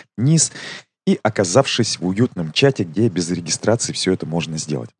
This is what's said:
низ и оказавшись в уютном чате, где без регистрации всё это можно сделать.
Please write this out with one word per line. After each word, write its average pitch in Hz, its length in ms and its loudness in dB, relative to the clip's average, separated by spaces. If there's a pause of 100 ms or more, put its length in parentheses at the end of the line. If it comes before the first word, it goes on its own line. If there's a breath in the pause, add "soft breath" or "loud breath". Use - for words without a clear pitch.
(180 loud breath)
низ 147 340 4 (560 loud breath)
и 190 160 4
оказавшись 107 760 2
в 85 80 -2
уютном 95 440 0
чате, 135 320 2
где 92 260 0
без 85 220 -2
регистрации 85 600 -2
всё - 200 0
это 90 120 -4
можно 80 320 -4
сделать. 76 320 -6 (100)